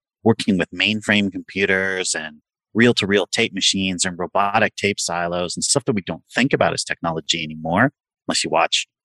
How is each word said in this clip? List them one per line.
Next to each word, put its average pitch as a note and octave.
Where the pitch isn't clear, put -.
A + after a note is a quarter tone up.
working A2
with E2
mainframe G#2
computers F#2+
and D#2
reel-to-reel G2+
tape -
machines F#2+
and F2
robotic G2+
tape G2+
silos F2
and -
stuff -
that B2
we G2+
don't -
think A#2+
about G2
as -
technology -
anymore, D#2
unless -
you -
watch -